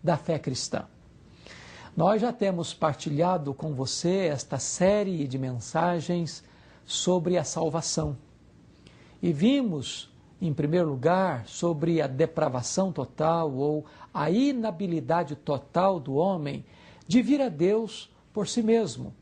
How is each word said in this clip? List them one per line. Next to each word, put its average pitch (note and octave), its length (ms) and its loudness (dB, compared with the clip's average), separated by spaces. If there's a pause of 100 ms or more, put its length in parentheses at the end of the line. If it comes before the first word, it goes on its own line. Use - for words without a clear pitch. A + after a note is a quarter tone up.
da D#3+ 160 2
fé D#3 220 -2
cristã. - 480 -6 (1080)
Nós F#3+ 260 4
já A#3+ 100 0
temos F#3+ 400 -2
partilhado D#3 800 0
com D3+ 220 -6
você F3 520 0
esta D3 300 -4
série F#3 720 2
de C3 100 -6
mensagens D#3+ 1080 -2 (420)
sobre F3+ 500 2
a E3 60 2
salvação. D#3 720 -2 (1040)
E F3 120 2
vimos, G3 840 0 (260)
em D#3+ 140 0
primeiro D#3+ 340 2
lugar, C#3+ 600 2
sobre E3 520 0
a D3 60 2
depravação D3+ 880 0
total D#3 600 0
ou D3 320 0 (300)
a D3 160 0
inabilidade F3 1040 0
total E3+ 640 0
do C3+ 160 -6
homem D3 500 0 (440)
de A3 120 6
vir C4+ 220 2
a B3+ 60 2
Deus G3 680 0 (180)
por G#3 140 -2
si - 160 -2
mesmo G#3 600 0